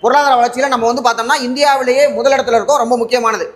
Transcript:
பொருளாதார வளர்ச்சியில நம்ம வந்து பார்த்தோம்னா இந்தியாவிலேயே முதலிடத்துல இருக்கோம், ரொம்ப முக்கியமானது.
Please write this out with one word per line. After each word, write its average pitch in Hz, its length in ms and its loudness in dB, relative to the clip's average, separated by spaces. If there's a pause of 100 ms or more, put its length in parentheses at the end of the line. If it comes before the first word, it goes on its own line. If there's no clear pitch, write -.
பொருளாதார 269 380 2
வளர்ச்சியில 247 340 0
நம்ம 233 160 -2
வந்து 247 160 -2
பார்த்தோம்னா 233 400 0
இந்தியாவிலேயே 269 580 2 (140)
முதலிடத்துல 254 420 0
இருக்கோம், 247 240 0
ரொம்ப 240 200 -2
முக்கியமானது. 226 520 -2